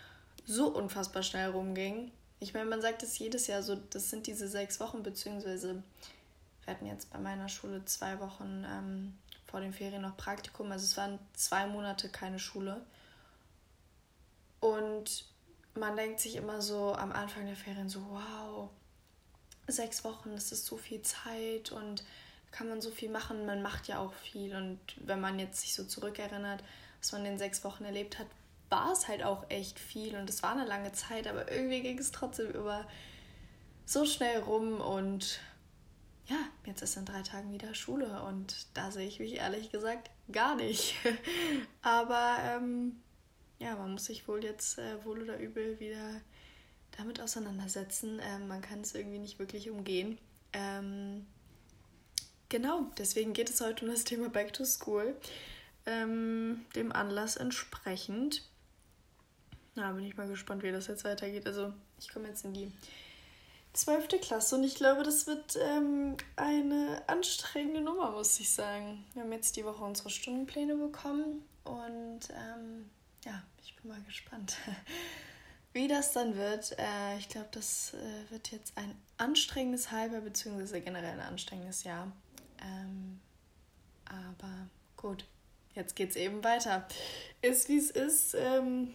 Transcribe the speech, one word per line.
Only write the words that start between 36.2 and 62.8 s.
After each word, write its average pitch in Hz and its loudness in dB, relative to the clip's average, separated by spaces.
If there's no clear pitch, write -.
ja, 277 2
jetzt 202 -6
ist 196 0
in 190 -4
drei 196 -4
Tagen 202 -6
wieder 214 -8
Schule 240 -2
und 190 -4
da 190 -2
sehe 196 -2
ich 202 -8
mich 226 -2
ehrlich 214 0
gesagt 226 -2
gar 247 6
nicht. 226 2
<laughs> 294 2
Aber, 240 6
ähm, 240 2
ja, 226 -2
man 190 -2
muss 196 -4
sich 226 -8
wohl 214 0
jetzt, 214 0
äh, 220 -4
wohl 220 -4
oder 220 -4
übel 220 -2
wieder 214 -6
damit 214 -6
auseinandersetzen. 202 -4
Ähm, 202 -4
man 190 -4
kann 208 -8
es - -6
irgendwie 202 -4
nicht 208 -10
wirklich 202 -6
umgehen. 196 0
Ähm, 196 -4
genau, 277 2
deswegen 214 2
geht 240 4
es - 4
heute 226 0
um 226 2
das 233 2
Thema 240 0
Back 208 2
to 262 -2
School. 220 2
Ähm, 226 2
dem 226 0
Anlass 202 2
entsprechend. 240 -2
Na, 196 0
bin 190 -2
ich 202 -6
mal 202 -2
gespannt, 196 -4
wie 190 2
das 190 -2
jetzt 208 -6
weitergeht. 202 -2
Also, 202 0
ich - -10
komme 220 -6
jetzt 208 -6
in 196 -4
die 196 -4